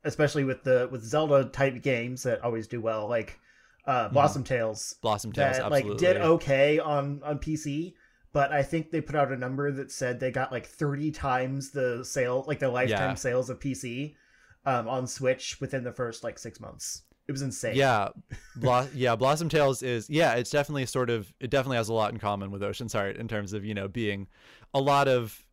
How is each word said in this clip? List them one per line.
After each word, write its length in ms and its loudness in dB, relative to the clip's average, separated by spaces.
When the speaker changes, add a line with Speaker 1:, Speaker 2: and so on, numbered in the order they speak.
Speaker 1:
especially 400 2
with 180 -4
the, 280 4
with 120 -8
Zelda 420 4
type 360 0
games 420 -2
that 200 0
always 240 -2
do 120 -6
well, 300 -2
like, 300 -2
uh, 200 2
Speaker 2:
Mm-hmm. 80 -4
Speaker 1:
Blossom 300 4
Tales. 580 -4
Speaker 2:
Blossom 320 0
Tales, 240 2
Speaker 1:
that, 140 0
like, 120 4
Speaker 2:
absolutely. 240 2
Speaker 1:
did 140 6
okay 580 6
on, 440 0
on 160 -4
P 180 -4
C, 380 -6
but 220 2
I 100 2
think 280 -4
they 100 0
put 140 -8
out 180 2
a 40 -4
number 340 -2
that 200 -8
said 280 -4
they 120 -2
got, 200 -2
like, 140 -6
thirty 460 -2
times 600 -2
the 340 -2
sale, 420 0
like, 120 -2
the 100 2
lifetime 400 2
Speaker 2:
Yeah. 60 -2
Speaker 1:
sales 340 -2
of 100 -8
P 140 -4
C, 420 -8
um, 220 0
on 180 -2
Switch 540 -2
within 240 -6
the 80 -6
first, 320 -6
like, 160 -8
six 220 -14
months. 420 -12
It 60 -6
was 80 -6
insane. 340 -4
Speaker 2:
Yeah. 340 4
Speaker 1:
<laughs> 220 -18
Speaker 2:
Blo-, 380 2
yeah, 240 2
Blossom 320 2
Tales 340 4
is, 260 -2
yeah, 260 4
it's 160 -2
definitely 340 0
sort 240 0
of, 320 -4
it 80 -8
definitely 280 2
has 120 0
a 40 0
lot 200 2
in 60 -8
common 300 -2
with 140 -6
Ocean's 300 -6
Heart 240 -2
in 100 -8
terms 240 -4
of, 140 -6
you 80 -6
know, 160 -4
being 380 -4
a 60 2
lot 300 4
of 440 0